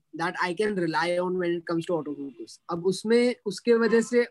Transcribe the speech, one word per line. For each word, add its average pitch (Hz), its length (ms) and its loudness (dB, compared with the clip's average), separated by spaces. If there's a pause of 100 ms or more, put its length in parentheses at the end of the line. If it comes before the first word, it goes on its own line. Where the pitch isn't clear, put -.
(140)
that 170 260 -4
I 180 140 -2
can 208 220 0
rely 170 420 0
on 185 200 0
when 175 160 0
it 170 120 -6
comes 165 200 -2
to 180 80 -2
autofocus. 139 640 -8 (120)
अब 170 220 -6
उसमें, 233 420 2 (120)
उसके 220 340 2
वजह 226 200 4 (100)
से 240 200 2